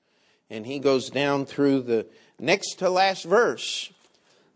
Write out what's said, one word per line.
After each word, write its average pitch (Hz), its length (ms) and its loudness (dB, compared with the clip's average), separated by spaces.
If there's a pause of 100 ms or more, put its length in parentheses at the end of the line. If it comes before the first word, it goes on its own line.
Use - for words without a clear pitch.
(480)
And 110 160 -10
he 135 140 -8
goes 135 320 2
down 139 340 0
through 139 380 2
the 117 240 0 (320)
next 175 400 -2
to 185 100 0
last 185 360 2
verse. 175 680 0 (640)